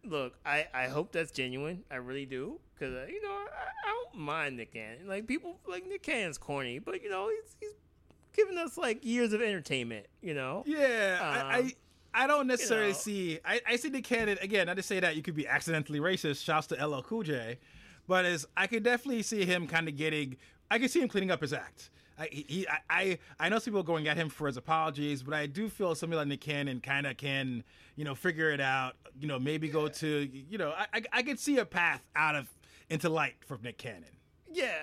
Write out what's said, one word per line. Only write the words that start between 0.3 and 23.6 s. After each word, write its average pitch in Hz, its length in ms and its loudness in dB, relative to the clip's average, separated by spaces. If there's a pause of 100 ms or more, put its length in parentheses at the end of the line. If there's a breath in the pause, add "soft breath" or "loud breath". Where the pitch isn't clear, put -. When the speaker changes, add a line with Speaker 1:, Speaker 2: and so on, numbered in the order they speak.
Speaker 1:
I, 147 300 2
I 127 140 0
hope 147 240 -2
that's 165 180 -2
genuine. 139 600 -6
I 139 60 -8
really 131 300 -8
do. 139 320 -6 (200)
'Cause, 131 160 -6
uh, 131 140 -8
you 403 140 -8
know, 403 80 -6
I, 622 580 -6
I 466 240 -2
don't 180 120 -8
mind 147 320 0
Nick 113 160 -10
Cannon. 113 340 -10
Like, 202 220 -4
people, 339 400 -4
like, 370 180 -6
Nick 381 160 -8
Cannon's 196 360 -2
corny, 135 420 -4
but, 370 220 -6
you 415 80 -8
know, 392 180 -2
he's, 440 320 -6
he's 427 140 -12 (600)
given 392 240 6
us, 330 200 -4
like, 254 260 0
years 233 300 4
of 220 80 2
entertainment, 131 640 -2 (160)
you 160 120 -4
know? 143 320 -2
Speaker 2:
Yeah, 233 540 4
I, 156 200 2 (180)
Speaker 1:
Um, 254 80 4
Speaker 2:
I, 254 60 -4 (400)
I... 254 140 4
don't 285 220 4
necessarily 233 400 4
Speaker 1:
you 196 40 4
know. - 60 -2
Speaker 2:
see, 185 460 -2
I, 214 200 2
I 240 120 2
see 294 120 -2
Nick 269 140 -2
Cannon, 220 400 2
again, 196 240 4
not 180 120 0
to 185 40 -4
say 196 160 0
that 175 160 4
you 156 80 -2
could 156 140 -4
be 131 100 -2
accidentally 147 540 0
racist, 165 420 0
shouts 156 260 2
to 147 100 -2
L 151 140 0
L 131 100 -4
Cool 220 200 -4
J, 123 380 -4 (480 loud breath)
but 185 160 6
is, 175 320 0
I 190 100 4
could 226 160 0
definitely 240 400 2
see 202 220 0
him 175 240 2
kinda 165 240 0
getting, 147 440 -2 (360 loud breath)
I 226 80 4
could 254 100 4
see 339 100 4
him - 60 4
cleaning 190 240 0
up 160 100 2
his 143 120 -2
act. - 380 -8 (280 soft breath)
I, 160 140 -6
he, 143 160 -8
he, 170 200 -2
I, 151 100 0 (120)
I, 180 280 2 (200 loud breath)
I 160 100 2
know 220 120 4